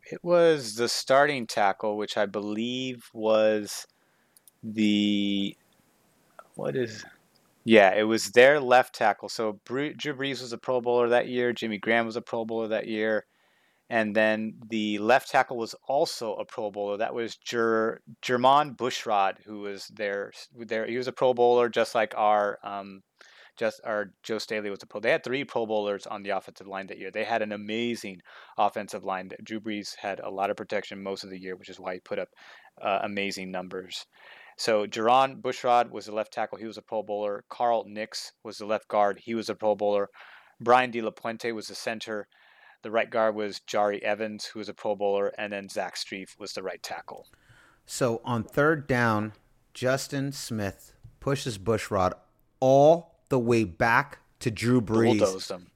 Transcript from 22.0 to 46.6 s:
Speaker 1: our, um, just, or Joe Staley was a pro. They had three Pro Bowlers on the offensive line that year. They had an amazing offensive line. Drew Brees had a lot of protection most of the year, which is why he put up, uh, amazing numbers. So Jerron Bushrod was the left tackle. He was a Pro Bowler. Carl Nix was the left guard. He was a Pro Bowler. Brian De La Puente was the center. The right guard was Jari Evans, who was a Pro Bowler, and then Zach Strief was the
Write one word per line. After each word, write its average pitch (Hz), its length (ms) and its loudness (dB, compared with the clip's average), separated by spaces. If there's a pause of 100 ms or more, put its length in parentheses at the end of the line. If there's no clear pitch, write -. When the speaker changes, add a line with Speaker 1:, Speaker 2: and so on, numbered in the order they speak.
Speaker 1:
our, 104 480 2
um, 98 400 -12 (520)
just, 110 300 -4
or 104 280 -4 (100)
Joe 110 160 -4
Staley 107 300 -6
was 98 120 -10
a - 60 -20
pro. - 120 -12
They 113 120 0
had 160 120 0
three 131 200 -4
Pro 117 220 -2
Bowlers 104 420 -2
on 101 160 -10
the 98 80 -6
offensive 95 360 -8
line 98 200 -10
that 95 100 -14
year. 95 140 -12
They 104 120 -4
had 110 180 0
an 107 100 -4
amazing 107 680 -6 (360)
offensive 101 460 -2
line. 95 260 -6 (140)
Drew 110 160 -8
Brees 104 360 -8
had 98 240 -8
a - 100 -10
lot 98 200 -2
of 101 80 -4
protection 101 460 -8
most 98 200 -8
of 98 60 -14
the 95 100 -12
year, 92 160 -10
which 95 140 -20
is 92 100 -18
why 92 140 -8
he 92 60 -10
put 98 200 -8
up, 90 100 -8 (520)
uh, 98 220 0
amazing 98 480 -6
numbers. 92 540 -10 (520)
So 107 280 0
Jerron 123 560 2
Bushrod 120 500 2
was 101 140 -12
the 104 80 -12
left 107 200 -6
tackle. 107 240 -6
He 104 80 -12
was 107 120 -12
a 104 40 -16
Pro 107 220 -6
Bowler. 104 460 -6
Carl 117 380 0
Nix 107 460 -10 (100)
was 104 140 -14
the 107 80 -12
left 104 220 -4
guard. 101 360 2
He 117 120 -6
was 110 140 -4
a 107 60 -2
Pro 107 200 0
Bowler. 101 340 0 (500)
Brian 123 320 4
De 113 100 -4
La 107 100 -4
Puente 117 420 -8
was 107 140 -10
the 101 80 -14
center. 107 520 -8 (560)
The 110 80 -10
right 113 180 0
guard 110 260 2
was 104 320 -6
Jari 104 340 0
Evans, 107 440 -4
who - 140 -14
was 98 100 -10
a 95 40 -12
Pro 104 220 -4
Bowler, 101 420 0
and 104 160 -6
then 98 160 -8
Zach 95 260 -8
Strief - 420 -12
was 101 160 -14
the 98 80 -8